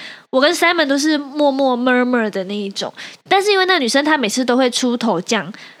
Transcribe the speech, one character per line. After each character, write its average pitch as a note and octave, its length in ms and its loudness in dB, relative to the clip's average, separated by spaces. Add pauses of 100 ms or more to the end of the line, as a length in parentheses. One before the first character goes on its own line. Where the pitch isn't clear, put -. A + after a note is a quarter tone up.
(320)
我 C4 100 0
跟 D#4 120 4
Simon E4+ 340 2
都 C#4 100 2
是 D4+ 200 2
默 C#4+ 320 0
默 C4+ 280 2
murmur B3 540 0
的 G3 140 -4
那 G3+ 100 -8
一 G3+ 160 -6
种， - 200 -8 (380)
但 G4 120 4
是 G#4 100 0
因 G4 60 2
为 F#4 80 2
那 F#4 140 2
女 B3+ 80 0
生 C#4 160 2
她 D4+ 140 2
每 A#3+ 100 -2
次 B3+ 160 -2
都 B3 140 2
会 C4 120 2
出 A#3+ 280 -2
头 G3+ 240 0
讲， F#3+ 300 -4 (280)